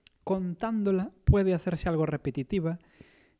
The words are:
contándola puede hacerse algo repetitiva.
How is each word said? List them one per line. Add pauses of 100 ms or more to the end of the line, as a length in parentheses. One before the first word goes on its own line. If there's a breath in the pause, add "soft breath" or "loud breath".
(220)
contándola (140)
puede
hacerse
algo
repetitiva. (600 loud breath)